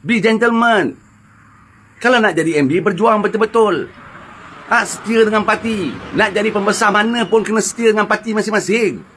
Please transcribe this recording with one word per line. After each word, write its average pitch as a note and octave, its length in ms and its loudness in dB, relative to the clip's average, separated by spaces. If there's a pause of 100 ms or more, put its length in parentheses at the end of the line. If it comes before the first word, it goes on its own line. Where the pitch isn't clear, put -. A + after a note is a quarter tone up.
Be A3 160 0
gentleman. A3+ 800 2 (1040)
Kalau A#3+ 160 4
nak G3+ 160 2
jadi D#3+ 240 0
M C#3 80 2
B, E3+ 160 0
berjuang G#3+ 400 0
betul-betul. G#3 640 0 (800)
Ha, A3+ 160 0
setia A3 400 0
dengan G#3+ 240 0
parti. G#3+ 480 -4
Nak F#3+ 400 -2
jadi G#3+ 160 0
pembesar G#3 400 0
mana A3+ 320 0
pun G#3+ 160 2
kena G#3 240 0
setia A3+ 320 0
dengan G#3+ 80 0
parti G#3+ 320 -2
masing-masing. G#3 640 -2 (180)